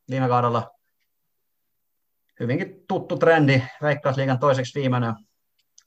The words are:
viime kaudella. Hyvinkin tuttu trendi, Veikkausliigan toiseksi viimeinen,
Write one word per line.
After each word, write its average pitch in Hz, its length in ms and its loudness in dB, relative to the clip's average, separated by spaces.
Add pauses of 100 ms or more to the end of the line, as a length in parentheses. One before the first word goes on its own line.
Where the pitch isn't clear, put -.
(100)
viime 131 180 -2
kaudella. 120 420 0 (1700)
Hyvinkin 143 480 -6
tuttu 175 300 -4
trendi, 147 440 4 (200)
Veikkausliigan 135 560 -2
toiseksi 135 420 0
viimeinen, 123 340 -2 (720)